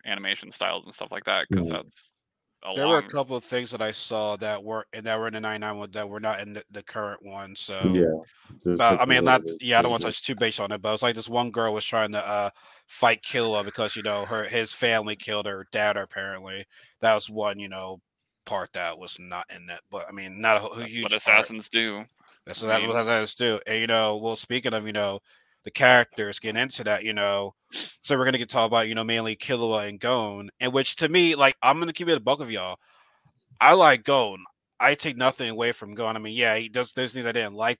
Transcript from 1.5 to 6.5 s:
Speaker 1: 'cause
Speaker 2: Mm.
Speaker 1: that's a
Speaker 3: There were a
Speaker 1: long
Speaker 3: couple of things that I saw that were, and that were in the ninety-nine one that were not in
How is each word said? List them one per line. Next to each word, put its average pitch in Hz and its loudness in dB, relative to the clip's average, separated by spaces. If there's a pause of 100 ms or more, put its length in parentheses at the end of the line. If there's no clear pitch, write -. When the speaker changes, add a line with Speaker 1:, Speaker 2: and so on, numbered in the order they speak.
Speaker 1:
'cause 90 0
Speaker 2:
Mm. - -
Speaker 1:
that's - -12 (500)
a 95 -8
Speaker 3:
There 139 0
were 165 4
a - -4
Speaker 1:
long 110 -14
Speaker 3:
couple 135 -4
of 117 -8
things 123 -4
that 117 -6
I 107 -2
saw 107 -4
that 104 -6
were, 107 -8
and 110 -10
that 110 0
were 113 -2
in 110 -6
the 107 -8
ninety-nine 107 -6
one 101 -10
that 104 -8
were 104 -10
not 107 -2
in 104 -12